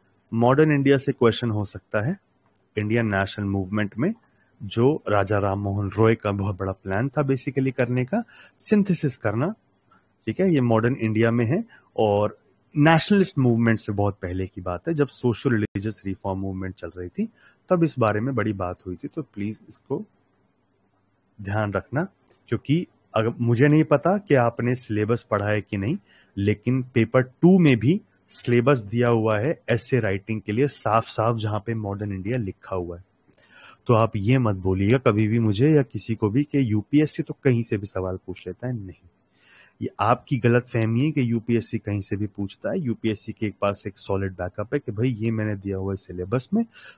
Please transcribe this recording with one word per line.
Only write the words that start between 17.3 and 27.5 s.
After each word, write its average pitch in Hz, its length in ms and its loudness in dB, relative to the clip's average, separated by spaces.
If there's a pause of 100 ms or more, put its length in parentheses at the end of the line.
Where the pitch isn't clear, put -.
तब 175 140 2
इस 160 160 -2
बारे 104 200 2
में 127 160 -4
बड़ी 107 180 -2
बात 90 320 -8
हुई 90 100 -8
थी। 143 120 -14
तो 156 140 -10
प्लीज 104 380 -10 (100)
इसको 175 360 -10 (1400)
ध्यान 101 320 -2
रखना, 123 340 -4 (400)
क्योंकि 139 400 -2 (280)
अगर, 110 140 2
मुझे 120 380 2
नहीं 156 160 6
पता 156 340 2
कि 156 180 2
आपने 120 400 2
सिलेबस 107 560 -2
पढ़ा 101 160 0
है 104 140 0
कि - 160 -6
नहीं, 110 200 -2 (400)
लेकिन 107 460 0
पेपर 123 380 2
टू 175 380 4